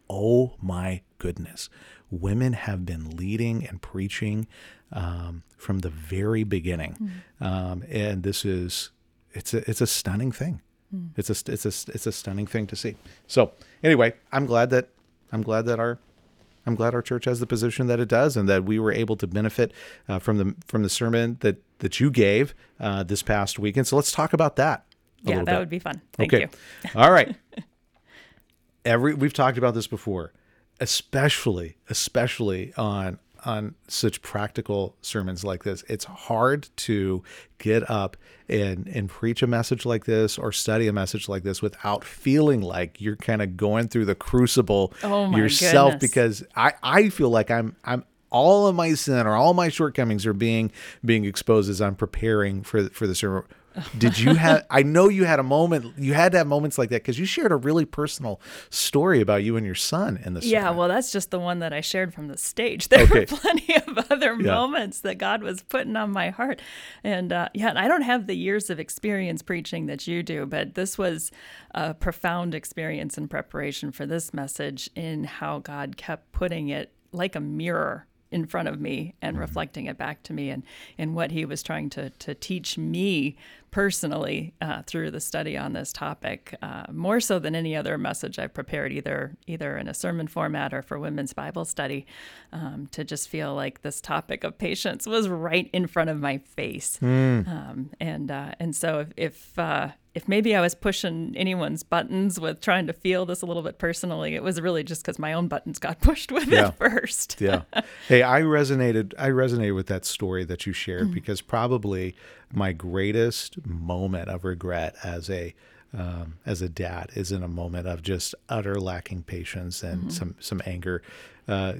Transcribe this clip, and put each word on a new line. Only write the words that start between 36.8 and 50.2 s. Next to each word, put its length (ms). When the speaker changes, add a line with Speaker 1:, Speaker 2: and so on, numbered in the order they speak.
Speaker 1:
get 300
up 280
and, 380
and 200
preach 340
a 60
message 380
like 180
this 340
or 140
study 360
a 60
message 360
like 140
this 180
without 420
feeling 580
like 380
you're 160
kinda 320
going 400
through 180
the 100
crucible 840
Speaker 2:
Oh 260
my 100
Speaker 1:
yourself, 560
Speaker 2:
goodness. 180
Speaker 1:
because 320
I, 180
I 260
feel 200
like 200
I'm, 360
I'm, 180
all 380
of 80
my 200
sin 320
or 80
all 180
my 160
shortcomings 560